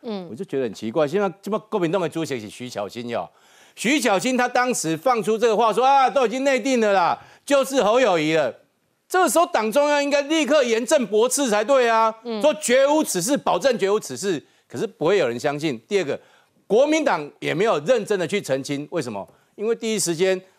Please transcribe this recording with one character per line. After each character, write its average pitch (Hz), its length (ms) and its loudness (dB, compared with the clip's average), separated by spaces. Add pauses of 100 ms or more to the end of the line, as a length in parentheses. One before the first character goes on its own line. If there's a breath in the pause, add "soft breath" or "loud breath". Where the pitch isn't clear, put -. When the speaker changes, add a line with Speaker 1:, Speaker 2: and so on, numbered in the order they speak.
Speaker 1:
嗯。 202 260 -10
Speaker 2:
我 104 60 -14
就 175 100 -12
觉 - 120 -6
得 135 60 -2
很 107 100 -6
奇 110 180 -8
怪。 151 160 0
现 160 120 -2
在 196 120 0 (100)
这 - 80 -10
么 214 80 -2 (120)
国 214 100 -4
民 170 120 0
党 190 100 0
的 170 60 -2
主 165 160 -6
席 135 160 -6
是 107 100 -12
徐 123 200 -14
巧 104 180 -6
芯 117 200 -12
哟， 110 220 -6 (460 soft breath)
徐 285 240 0
巧 254 180 2
芯 254 180 0
他 247 120 2
当 247 260 0
时 160 240 -4
放 233 240 0
出 208 160 -2
这 220 100 2
个 220 80 2
话 220 160 2
说 220 160 0
：“啊， 269 220 4
都 247 160 2
已 214 40 -2
经 262 140 -4
内 269 160 2
定 254 220 0
了 208 100 4
啦， 170 260 2 (280 loud breath)
就 277 180 2
是 262 200 0
侯 214 160 4
友 208 180 4
宜 156 160 0
了。” 143 200 0 (540)
这 370 160 2
个 320 60 2
时 277 100 2
候 349 60 4
党 220 260 -2
中 285 160 2
央 294 160 2
应 285 60 -2
该 285 140 2
立 302 220 0
刻 302 160 4
严 233 240 0
正 269 220 2
驳 214 220 2
斥 277 200 0
才 208 140 2
对 254 240 4
啊， 226 260 2 (100)
Speaker 1:
嗯。 226 180 -8
Speaker 2:
说 294 140 4
绝 262 300 2
无 302 160 4
此 180 200 -2
事， 247 160 0
保 180 200 0
证 226 220 0
绝 190 100 0
无 208 80 2
此 135 200 -8
事。 160 260 -4 (240 soft breath)
可 - 100 -12
是 170 80 -4
不 190 200 -6
会 196 120 2
有 165 80 2
人 120 140 -4
相 147 180 -2
信。 143 300 -4
第 202 120 0
二 180 40 0
个， 131 160 -6 (460 soft breath)
国 240 200 4
民 302 200 0
党 165 340 -2
也 143 140 -4
没 160 100 0
有 208 220 0
认 208 200 2
真 208 140 -2
的 170 80 -2
去 170 140 -4
澄 139 200 -4
清， 143 300 -8
为 170 100 -4
什 123 120 -10
么？ 98 120 -8 (300 soft breath)
因 208 100 -8
为 226 80 -2
第 226 220 -4
一 208 40 -2
时 180 140 -4
间 185 260 0 (200 soft breath)